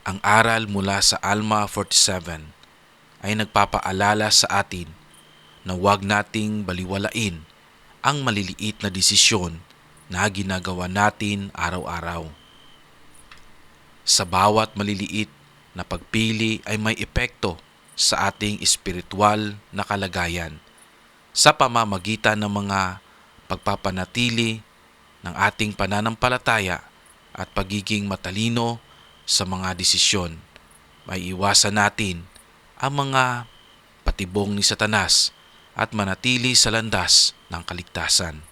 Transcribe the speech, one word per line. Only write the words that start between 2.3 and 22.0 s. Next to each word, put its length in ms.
ay 160
nagpapaalala 960
sa 320
atin 240
na 160
huwag 240
nating 640
baliwalain 800
ang 240
maliliit 560
na 80
desisyon 720
na 180
ginagawa 640
natin 640
araw-araw. 760
Sa 220
bawat 500
maliliit 560
na 100
pagpili 800
ay 140
may 180
epekto 640
sa 380
ating 260
espiritual 960
na 160
kalagayan 720
sa 240
pamamagitan 880